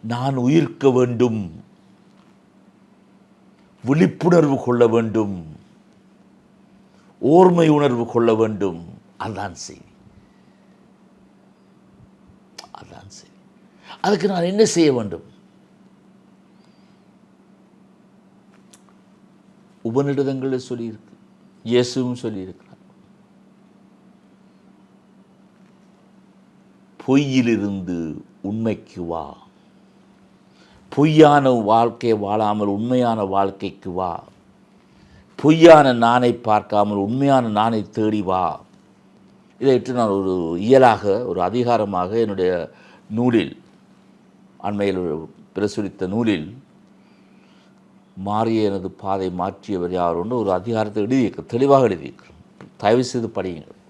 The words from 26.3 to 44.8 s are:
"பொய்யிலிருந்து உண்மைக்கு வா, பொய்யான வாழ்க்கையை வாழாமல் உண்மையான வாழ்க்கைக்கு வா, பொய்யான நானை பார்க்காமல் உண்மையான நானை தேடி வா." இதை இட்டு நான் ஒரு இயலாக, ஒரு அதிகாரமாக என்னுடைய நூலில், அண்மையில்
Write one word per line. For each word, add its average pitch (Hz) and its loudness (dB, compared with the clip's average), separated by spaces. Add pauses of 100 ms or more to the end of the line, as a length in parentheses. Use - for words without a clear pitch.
"பொய்யிலிருந்து 101 0 (200)
உண்மைக்கு 104 -8
வா, 82 -10 (1500)
பொய்யான 147 6
வாழ்க்கையை 113 2
வாழாமல் 104 -2
உண்மையான 113 -2
வாழ்க்கைக்கு 95 -4
வா, 87 -6 (1120)
பொய்யான 156 8
நானை 120 2
பார்க்காமல் 104 0
உண்மையான 127 0
நானை 107 -2
தேடி 107 -2
வா." 90 -2 (1000)
இதை 131 2
இட்டு 123 -2
நான் 117 -2
ஒரு 92 -2
இயலாக, 110 4
ஒரு 90 -4
அதிகாரமாக 104 -2
என்னுடைய 92 -2 (380)
நூலில், 117 -2 (960)
அண்மையில் 92 -4 (260)